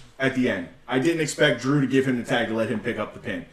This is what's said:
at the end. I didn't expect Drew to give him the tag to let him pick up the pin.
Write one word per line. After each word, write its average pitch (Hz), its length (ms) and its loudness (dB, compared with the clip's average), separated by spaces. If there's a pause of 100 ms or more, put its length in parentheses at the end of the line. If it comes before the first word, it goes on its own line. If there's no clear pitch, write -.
(200)
at 131 160 0
the 127 140 2
end. 92 200 -4 (180)
I 131 120 0
didn't 160 220 2
expect 147 400 2
Drew 139 200 2
to 131 60 2
give 131 200 4
him 127 100 2
the 113 60 -4
tag 120 240 0
to 110 80 -4
let 113 140 0
him 110 100 -2
pick 104 180 -4
up 104 160 -6
the - 60 -18
pin. 92 340 -8